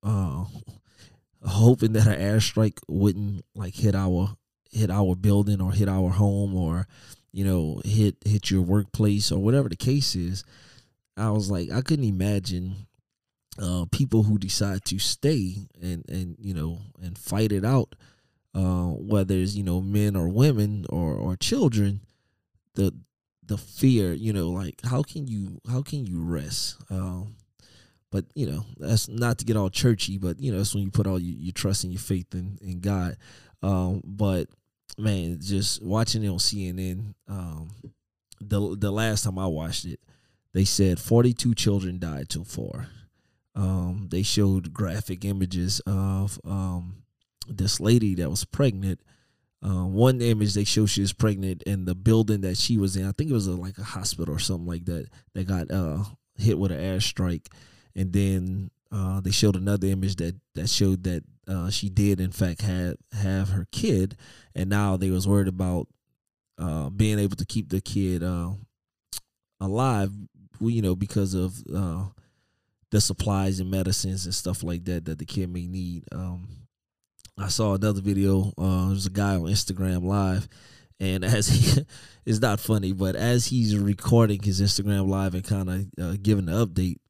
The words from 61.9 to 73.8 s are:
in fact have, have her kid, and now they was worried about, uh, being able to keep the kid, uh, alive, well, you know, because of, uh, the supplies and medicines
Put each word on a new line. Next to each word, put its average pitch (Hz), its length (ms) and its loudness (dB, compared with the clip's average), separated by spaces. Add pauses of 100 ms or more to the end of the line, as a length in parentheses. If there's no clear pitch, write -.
in 90 100 -2
fact 90 300 -2
have, 90 340 -2 (160)
have 98 380 0
her 95 220 -2
kid, 98 440 2 (400)
and 95 140 -2
now 101 260 2
they 92 140 0
was 92 180 0
worried 101 200 4
about, 92 400 -2 (680)
uh, 78 320 -4
being 104 300 -2
able 101 160 0
to - 100 -6
keep 107 240 -6
the 95 120 -2
kid, 92 420 -2
uh, 87 280 -4 (1080)
alive, 101 520 0 (500)
well, 113 80 2
you 117 120 0
know, 92 140 2
because 98 380 -2
of, 92 240 -2 (180)
uh, 92 300 -4 (840)
the 104 80 4
supplies 95 600 0
and 92 100 -4
medicines 95 560 -2